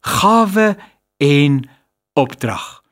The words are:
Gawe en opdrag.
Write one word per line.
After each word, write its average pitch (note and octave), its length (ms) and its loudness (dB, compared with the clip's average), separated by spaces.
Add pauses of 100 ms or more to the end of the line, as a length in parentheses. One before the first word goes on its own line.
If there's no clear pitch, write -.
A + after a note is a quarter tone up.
Gawe G#3+ 760 0 (460)
en C#3+ 400 2 (560)
opdrag. - 720 -6